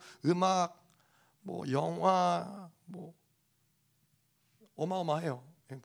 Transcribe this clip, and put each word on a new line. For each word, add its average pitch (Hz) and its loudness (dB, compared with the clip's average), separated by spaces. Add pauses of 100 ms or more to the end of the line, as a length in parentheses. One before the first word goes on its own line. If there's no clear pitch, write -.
(260)
음악, 180 2 (600)
뭐 180 -8
영화, 175 0 (160)
뭐 170 -14 (1600)
어마어마해요. 160 -2 (420)